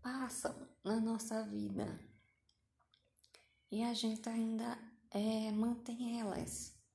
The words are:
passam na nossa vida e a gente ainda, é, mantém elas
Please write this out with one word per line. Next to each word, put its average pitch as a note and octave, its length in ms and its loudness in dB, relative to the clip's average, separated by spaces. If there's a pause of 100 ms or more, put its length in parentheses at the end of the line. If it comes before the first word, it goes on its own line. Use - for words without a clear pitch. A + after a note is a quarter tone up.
passam B3+ 540 -2 (280)
na G#3+ 160 4
nossa A3 440 2
vida G#3 560 -2 (1700)
e G#3+ 100 0
a A#3+ 140 2
gente A3 340 0
ainda, A3+ 480 0 (320)
é, A3 420 2
mantém A#3 680 0
elas - 540 -2 (200)